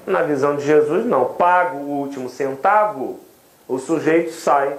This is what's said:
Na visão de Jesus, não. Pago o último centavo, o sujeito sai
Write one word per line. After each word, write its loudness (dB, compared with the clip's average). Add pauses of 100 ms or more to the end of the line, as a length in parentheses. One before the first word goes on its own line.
Na 0
visão 0
de -6
Jesus, 4
não. 2
Pago 2
o -6
último -8
centavo, -2 (480)
o -4
sujeito 0
sai 0